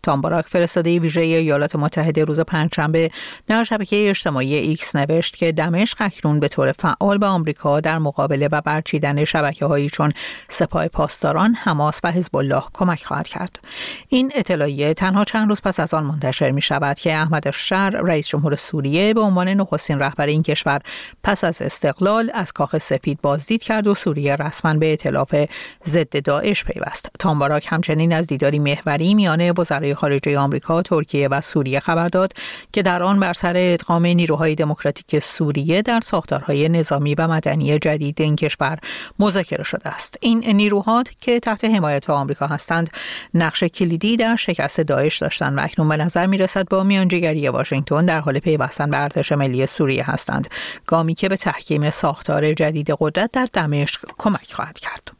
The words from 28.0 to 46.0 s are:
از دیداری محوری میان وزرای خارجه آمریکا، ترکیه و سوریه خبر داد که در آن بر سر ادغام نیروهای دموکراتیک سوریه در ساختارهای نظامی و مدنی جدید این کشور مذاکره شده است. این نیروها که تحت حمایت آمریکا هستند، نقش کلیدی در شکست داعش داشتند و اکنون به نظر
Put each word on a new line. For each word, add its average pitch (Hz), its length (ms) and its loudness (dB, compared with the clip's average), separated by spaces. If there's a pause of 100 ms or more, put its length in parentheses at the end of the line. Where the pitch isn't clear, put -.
از 160 140 0
دیداری 143 320 0
محوری 147 540 2
میان 175 440 4
وزرای 143 380 0
خارجه 143 420 0
آمریکا، 143 440 0
ترکیه 147 460 0
و 139 140 0
سوریه 139 380 0
خبر 165 280 0
داد 185 260 0 (400)
که 202 80 0
در 175 220 0
آن 196 160 2
بر 180 140 0
سر 175 240 -2
ادغام 175 480 2
نیروهای 165 500 2
دموکراتیک 151 640 -2
سوریه 156 600 0
در 233 220 2
ساختارهای 151 680 0
نظامی 147 460 2
و 160 120 0
مدنی 151 520 0
جدید 151 420 -2
این 151 140 2
کشور 151 440 -2 (400)
مذاکره 196 440 0
شده - 260 -6
است. - 320 -6
این 226 220 2 (120)
نیروها 208 480 2 (180)
که 240 180 2
تحت 226 260 -4
حمایت 160 440 2
آمریکا 143 380 0
هستند، 165 420 -2 (440)
نقش 165 300 2
کلیدی 180 540 0
در 226 180 2
شکست - 460 -2
داعش 147 360 2
داشتند 143 400 -2
و 139 40 0
اکنون 156 280 0
به 156 80 2
نظر 170 280 0